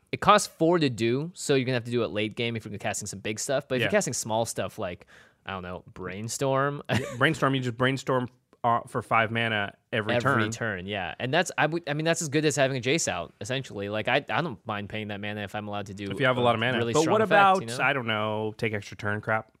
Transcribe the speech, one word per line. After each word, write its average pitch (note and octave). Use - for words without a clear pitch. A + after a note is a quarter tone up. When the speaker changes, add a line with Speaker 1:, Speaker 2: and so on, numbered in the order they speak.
Speaker 1:
It -
costs G3+
four E3
to C#3+
do, A#2+
so -
you're C3
gonna B2+
have A#2
to A#2+
do A#2
it D#2
late G#2
game A#2
if G#2+
you're G#2+
casting G#2
some G2
big A2
stuff. -
But C3
if B2+
Speaker 2:
Yeah. C3
Speaker 1:
you're -
casting F#3
small A2
stuff G2
like, F2+
I -
don't F#2
know, F2+
Brainstorm. C3+
<laughs> -
Speaker 2:
Yeah, A#2
Brainstorm, C#3
you C3
just B2
brainstorm, C3
uh, A#2
for A#2+
five A2+
mana A2+
every A2
Speaker 1:
Every A#2+
Speaker 2:
turn. G#2+
Speaker 1:
turn, G#2
yeah. F#2+
And B2+
that's, F3
I C3+
would, E3
I D3
mean, D#3
that's E3
as D#3
good D3+
as C#3
having C3+
a -
Jace C3
out, F2
essentially. G#2
Like, G#2+
I, C#3
I A2
don't D3+
mind G#2
paying G#2+
that G2+
mana G#2
if G2
I'm G#2+
allowed G#2
to G2+
do G2+
Speaker 2:
If G2+
you C3+
have B2+
a -
Speaker 1:
a -
Speaker 2:
lot A#2
of A2
mana. B2
Speaker 1:
really A#2
Speaker 2:
But D3+
Speaker 1:
strong E3
Speaker 2:
what A3
Speaker 1:
effect, G3
Speaker 2:
about, G3
Speaker 1:
you A2+
know? A#2+
Speaker 2:
I C3
don't B2+
know, G#2+
take A2
extra G2+
turn G#2
crap? A2